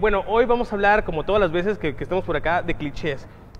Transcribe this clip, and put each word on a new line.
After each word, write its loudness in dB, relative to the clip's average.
bueno, 2
hoy 2
vamos 0
a -4
hablar, 4
como -2
todas 2
las 4
veces 0
que, -2
que -6
estemos -2
por -2
acá, 0
de -2
clichés. -6